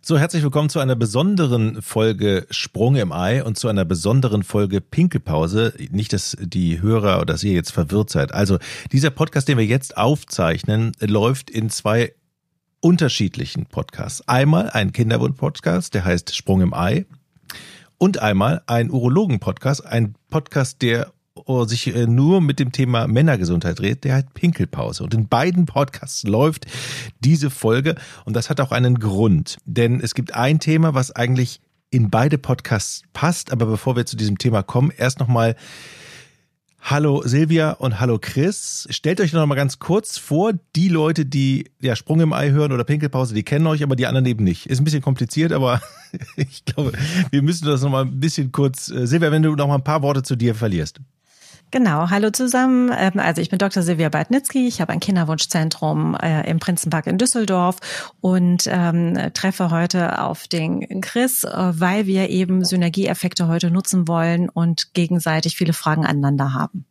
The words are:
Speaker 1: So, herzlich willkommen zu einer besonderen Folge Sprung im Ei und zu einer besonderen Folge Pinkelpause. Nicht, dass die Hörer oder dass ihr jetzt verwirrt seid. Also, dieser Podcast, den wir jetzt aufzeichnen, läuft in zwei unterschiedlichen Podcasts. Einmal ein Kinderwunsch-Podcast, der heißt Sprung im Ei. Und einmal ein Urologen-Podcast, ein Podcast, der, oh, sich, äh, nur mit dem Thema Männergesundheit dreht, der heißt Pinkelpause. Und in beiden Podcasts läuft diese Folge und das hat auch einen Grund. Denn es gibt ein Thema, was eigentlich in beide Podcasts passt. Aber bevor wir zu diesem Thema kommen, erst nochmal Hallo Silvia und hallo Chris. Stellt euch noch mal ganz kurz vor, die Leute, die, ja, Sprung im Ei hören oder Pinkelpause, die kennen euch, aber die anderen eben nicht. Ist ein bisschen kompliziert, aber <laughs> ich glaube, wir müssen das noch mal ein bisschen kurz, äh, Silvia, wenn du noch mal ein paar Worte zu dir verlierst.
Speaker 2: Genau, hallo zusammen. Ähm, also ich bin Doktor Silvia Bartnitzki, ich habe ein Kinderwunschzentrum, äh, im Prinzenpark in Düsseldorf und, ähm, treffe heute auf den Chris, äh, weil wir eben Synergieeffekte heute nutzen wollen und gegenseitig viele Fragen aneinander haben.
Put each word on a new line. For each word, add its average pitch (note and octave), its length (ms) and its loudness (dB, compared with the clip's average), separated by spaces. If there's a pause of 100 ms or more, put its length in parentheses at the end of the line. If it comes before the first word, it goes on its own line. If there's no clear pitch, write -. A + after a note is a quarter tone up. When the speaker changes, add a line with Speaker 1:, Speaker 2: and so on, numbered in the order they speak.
Speaker 1:
So, E3 100 4
herzlich D#3+ 260 0
willkommen D3 240 0
zu E3 100 -2
einer C3 160 2
besonderen A#2+ 880 0
Folge G#2 680 0
Sprung A#2+ 440 0
im G2+ 160 0
Ei F#2 320 -2
und A2 160 -4
zu - 80 -4
einer G2 180 0
besonderen G2+ 600 0
Folge G2+ 360 0
Pinkelpause. G#2 920 0 (160)
Nicht, G#2 220 -2
dass - 280 -4
die E2+ 400 -2
Hörer G#2 360 2
oder E2 80 0
dass D#2+ 180 -2
ihr G2+ 120 -2
jetzt E2+ 180 -2
verwirrt F#2 380 0
seid. - 220 0
Also, G2 260 2 (340)
dieser C#3 180 2
Podcast, C#3 380 -2
den C3 100 2
wir A2 80 2
jetzt B2+ 300 -2
aufzeichnen, G#2+ 1040 0
läuft A2 500 0
in A2 200 -4
zwei A2+ 420 -2 (680)
unterschiedlichen - 880 0
Podcasts. - 640 -10
Einmal D3+ 420 2
ein G2 220 -2
Kinderwunsch-Podcast, B2 1000 -2
der F#2 120 -2
heißt F2 320 -2
Sprung F#2+ 240 0
im F2+ 120 2
Ei. A2+ 340 -2 (920)
Und F#3+ 200 2
einmal G#2+ 500 2
ein A#2 240 0
Urologen-Podcast, C3+ 920 0
ein A2+ 300 -2 (160)
Podcast, C#3+ 520 -4
der, A#2 300 0 (220)
oh, B2+ 300 -2
sich, A#2 300 -4
äh, A#2+ 120 2
nur C#3+ 340 4
mit C#3+ 200 2
dem B2 120 0
Thema A#2+ 360 0
Männergesundheit F#2 680 2
dreht, G#2 260 -2
der C3+ 120 0
heißt C3+ 180 -2
Pinkelpause. - 680 -2
Und G#2+ 120 -4
in A2+ 140 0
beiden F3 380 2
Podcasts - 580 -4
läuft B2 420 0 (540)
diese C#3+ 300 4
Folge C3+ 440 0 (300)
und A2 120 -6
das A#2 140 -2
hat C#3+ 100 -2
auch C3 120 0
einen B2 260 2
Grund. G2+ 680 2
Denn A#2+ 340 0
es A#2+ 140 -4
gibt - 200 -6
ein C#3 260 2
Thema, D#3+ 340 2
was C3 180 0
eigentlich B2 480 -2 (300)
in A#2 200 2
beide C#3 280 2
Podcasts - 640 -4 (100)
passt. - 400 -2
Aber A#2 140 0
bevor A2 300 -2
wir A#2+ 100 -2
zu A#2 100 -10
diesem G#2 220 0
Thema A2 240 2
kommen, C3 340 2
erst B2+ 240 -2
nochmal A2+ 360 2 (1200)
Hallo C#3+ 440 2
Silvia D#3 480 2
und A2+ 260 -4
hallo A#2+ 220 2
Chris. - 720 -4
Stellt F3+ 300 -2
euch D#3+ 120 2
noch D#3+ 120 2
mal C#3+ 120 0
ganz C#3 240 -2
kurz - 380 -2
vor, F#3+ 340 0 (240)
die F3+ 120 4
Leute, D#3 380 2
die, C3+ 420 0 (120)
ja, B2+ 160 -2
Sprung D#3+ 240 0
im D#3 120 4
Ei C#3 180 0
hören D3 200 2
oder A#2+ 140 0
Pinkelpause, C3+ 500 0
die G#2+ 80 0
kennen D#3 240 0
euch, D#3 160 0
aber C3+ 140 0
die B2 100 0
anderen B2+ 200 2
eben A2 180 0
nicht. F2 220 0
Ist C3 140 0
ein D3 40 4
bisschen D3+ 180 0
kompliziert, C#3+ 500 0
aber B2+ 300 2 (280)
<laughs> - 260 -14
ich - 280 -6
glaube, C3+ 280 -2 (400)
wir C#3 100 4
müssen D#3+ 240 0
das C#3 160 2
noch C#3+ 80 2
mal C3+ 140 2
ein C3 160 -4
bisschen D3 320 0
kurz, C#3 360 0
äh, B2 180 -4
Silvia, D3+ 260 2
wenn D#3 100 4
du D#3 140 4
noch C#3+ 100 0
mal C#3+ 80 2
ein C3+ 100 0
paar D3+ 180 0
Worte C#3 200 0
zu C3 140 -2
dir A#2 180 2
verlierst. G2 460 -2 (720)
Speaker 2:
Genau, F3 380 2
hallo G#3 200 2
zusammen. B3+ 640 2
Ähm, F#3+ 220 0
also E3+ 240 0
ich E3 80 -4
bin F#3+ 80 0
Doktor G3 240 0
Silvia E3 260 0
Bartnitzki, B3 600 0
ich A3+ 120 -6
habe E3+ 120 -2
ein E3+ 80 -2
Kinderwunschzentrum, D#3+ 1120 0
äh, D#3 340 -2
im E3 120 0
Prinzenpark E3 480 -2
in F3+ 100 0
Düsseldorf F#3+ 600 0 (420)
und, F3+ 500 2
ähm, E3+ 480 0 (160)
treffe F#3 380 -2
heute E3+ 500 0
auf - 240 -6
den F3+ 540 -4
Chris, B3 420 -2
äh, - 80 -6
weil F3+ 560 0
wir F#3+ 240 0
eben F#3 340 0
Synergieeffekte F3 840 -2
heute E3+ 240 0
nutzen F3+ 340 0
wollen E3+ 420 0
und E3+ 460 -2
gegenseitig E3 640 0
viele E3 160 0
Fragen D#3 340 0
aneinander C#3 480 0
haben. D3 360 -6